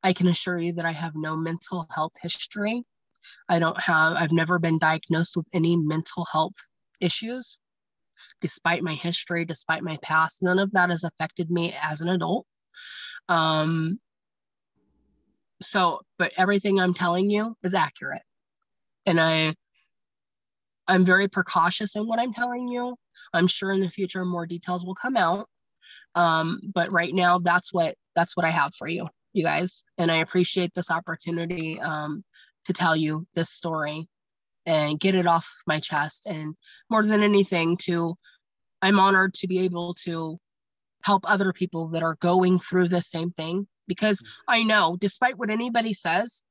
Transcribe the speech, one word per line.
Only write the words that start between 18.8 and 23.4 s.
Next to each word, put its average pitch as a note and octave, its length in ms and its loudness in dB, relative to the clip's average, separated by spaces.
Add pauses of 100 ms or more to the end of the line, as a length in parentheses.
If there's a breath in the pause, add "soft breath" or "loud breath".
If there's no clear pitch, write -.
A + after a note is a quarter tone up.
And E3 140 4
I, D#3+ 340 2 (1300)
I'm F#3 180 6
very F#3+ 240 6
precautious F3+ 680 0
in G#3+ 100 -4
what A3+ 120 -2
I'm A#3+ 140 -2
telling B3 360 -6
you. B3 280 -6 (360 loud breath)
I'm F3 140 4